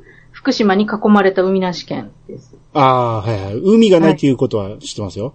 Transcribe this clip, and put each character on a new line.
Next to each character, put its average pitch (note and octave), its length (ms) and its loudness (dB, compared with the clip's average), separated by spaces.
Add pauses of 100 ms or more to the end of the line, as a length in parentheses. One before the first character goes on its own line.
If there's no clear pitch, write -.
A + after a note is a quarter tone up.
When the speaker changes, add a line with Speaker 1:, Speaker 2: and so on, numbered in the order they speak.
(300)
Speaker 1:
福 - 220 -4
島 G3+ 220 2
に G#3 100 0
囲 G#3+ 240 -4
ま G#3 140 6
れ F#3+ 100 2
た F#3+ 100 0
海 F#3+ 180 0
な F#3 120 -4
し - 120 -12
県 B2 260 -12 (180)
で A#2 100 -18
す。 - 180 -20 (240)
Speaker 2:
あ B2 380 2
あ、 G2+ 40 -8
は A2+ 100 -4
い G2 120 -6
は G2 60 -8
い。 G#2 60 -8
海 G#3 340 4
が E3+ 100 6
な D#3+ 100 4
い D3+ 60 0
と D3+ 100 -2
い C#3 40 2
う B2 60 0
こ B2+ 120 -2
と A2 100 -4
は G2+ 200 -8
知 - 140 -16
っ - 20 -16
て G#2+ 80 -10
ま F#2+ 80 -8
す F2 80 -14
よ。 A2+ 160 -8